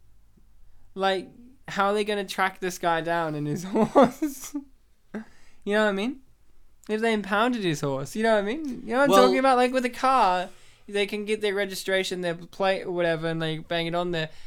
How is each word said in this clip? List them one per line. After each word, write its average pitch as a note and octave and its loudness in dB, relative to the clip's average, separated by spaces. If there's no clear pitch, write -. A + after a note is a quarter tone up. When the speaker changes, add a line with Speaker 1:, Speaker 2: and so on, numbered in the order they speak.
Speaker 1:
Like, F#3+ -2
how G3 0
are G3+ 0
they G#3+ 0
gonna G3+ -4
track F#3+ -2
this F3+ -4
guy E3 0
down E3 -2
in D3 -4
his D3 -4
<laughs> F#3+ -10
horse? B3+ 2
You G3+ -2
know G#3+ 4
what G#3+ 4
I G3+ -2
mean? G#3+ -2
If A3 0
they A3+ 2
impounded G#3+ 0
his D#3+ 0
horse, C#3 -4
you G#3+ -2
know A3+ 6
what G#3+ 4
I G3 -2
mean? C4 -6
You A3 -6
know A#3+ 0
what C#4 4
I'm C#4 2
Speaker 2:
Well D4 8
Speaker 1:
talking B3+ 4
about? C4 4
Like, B3 2
with B3+ 0
a B3 0
car, G#3+ 2
they G3+ 0
can G#3 -6
get G#3+ -2
their G#3 0
registration, F#3+ -2
their E3+ -2
plate F#3+ -2
or - -6
whatever, E3 0
and E3 -2
they D#3+ -2
bang E3 -4
it E3 -4
on F3+ -2
there. D#3+ -4